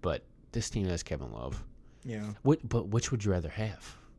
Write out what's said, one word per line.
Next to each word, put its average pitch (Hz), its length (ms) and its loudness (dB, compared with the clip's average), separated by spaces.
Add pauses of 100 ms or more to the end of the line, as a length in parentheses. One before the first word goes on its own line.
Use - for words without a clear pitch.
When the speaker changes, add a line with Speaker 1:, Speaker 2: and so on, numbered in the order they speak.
Speaker 1:
but 76 220 0 (280)
this - 180 -2
team 98 180 2
has 87 160 0
Kevin 65 280 -4
Love. 60 320 -6 (400)
Speaker 2:
Yeah. 107 300 -6 (120)
Speaker 1:
Wh-, 139 220 6
but 98 220 0
which 113 220 2
would 110 120 0
you 104 80 4
rather 85 180 2
have? - 460 -6 (240)